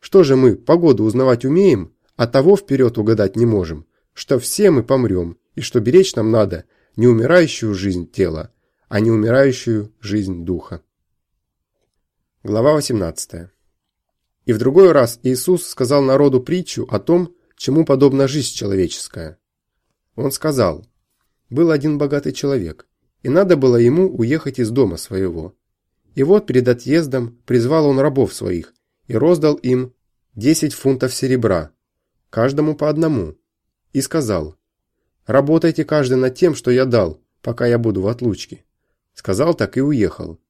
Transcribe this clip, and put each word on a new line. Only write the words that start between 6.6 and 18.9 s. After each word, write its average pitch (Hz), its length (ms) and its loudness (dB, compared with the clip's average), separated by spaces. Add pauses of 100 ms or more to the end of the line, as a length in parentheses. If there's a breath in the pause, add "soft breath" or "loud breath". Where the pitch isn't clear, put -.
не 113 100 2
умирающую 123 680 2
жизнь 90 360 -4
тела, 80 420 -4 (360)
а 104 100 -4
не 113 140 2
умирающую 113 880 0
жизнь 95 440 -6
духа. 85 380 -8 (1600)
Глава 113 320 0
восемнадцатая. 98 760 -6 (920)
И - 80 0
в 107 60 0
другой 151 320 6
раз 131 320 0
Иисус 165 460 -2
сказал 135 340 0
народу 135 380 2
притчу 165 500 -6
о 107 80 -2
том, 170 380 -2 (200)
чему 147 280 0
подобна 139 420 2
жизнь 135 280 -4
человеческая. 90 840 -6 (800)